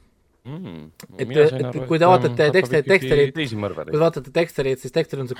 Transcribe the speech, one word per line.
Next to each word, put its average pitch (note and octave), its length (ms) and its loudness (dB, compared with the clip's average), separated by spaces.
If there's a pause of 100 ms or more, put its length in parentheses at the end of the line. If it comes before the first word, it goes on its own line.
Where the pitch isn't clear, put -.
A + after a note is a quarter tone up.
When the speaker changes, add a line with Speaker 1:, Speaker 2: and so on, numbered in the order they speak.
(460)
Speaker 1:
Mm. G2 440 -14 (280)
Speaker 2:
Et, - 100 -6
Speaker 1:
Mina D3 200 4
sain C3 120 -2
Speaker 2:
et B2+ 60 -4
Speaker 1:
aru, - 200 -8
Speaker 2:
kui E3 100 -2
Speaker 1:
et D#3 40 -2
Speaker 2:
te E3+ 40 4
Speaker 1:
ta F3 40 6
Speaker 2:
vaatate E3+ 280 4
Speaker 1:
tapab D3+ 180 2
Speaker 2:
Dexter-, D3+ 260 2
Speaker 1:
ikkagi C3 80 -6
Speaker 2:
Dexterit, C#3+ 460 2
Speaker 1:
teisi C3 220 -6
mõrvareid. D#2+ 340 -6
Speaker 2:
kui D3+ 80 -2
te D#3 40 4
vaatate D3 300 0
Dexterit, C#3 480 -2
siis C3 120 -12
Dexter D#3 280 -4
on B2+ 80 -8
see B2 120 -8